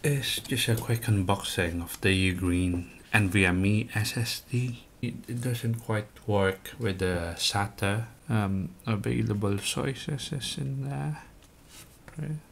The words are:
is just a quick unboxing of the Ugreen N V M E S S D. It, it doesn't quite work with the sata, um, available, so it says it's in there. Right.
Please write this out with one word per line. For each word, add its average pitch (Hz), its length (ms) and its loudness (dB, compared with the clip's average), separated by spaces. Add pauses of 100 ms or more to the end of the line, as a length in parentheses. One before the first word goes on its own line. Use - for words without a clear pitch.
is 143 340 0
just - 300 -2
a 117 80 4
quick 113 300 0
unboxing 95 760 2
of - 180 -10
the 95 320 6
Ugreen 90 580 2 (220)
N 104 160 4
V 95 160 6
M 92 220 4
E 107 260 2
S 107 240 -2
S 117 320 -4
D. 123 360 -4 (180)
It, 120 120 -4 (120)
it 120 160 -6
doesn't 117 380 -2
quite 107 260 -4 (220)
work 98 500 2
with 98 220 -2
the 87 360 0
sata, 101 680 0 (240)
um, 98 400 0 (180)
available, 107 720 0
so - 240 -2
it 139 140 -2
says - 340 -6
it's - 280 -6
in 135 300 -4
there. 143 360 -4 (920)
Right. 151 220 -6 (120)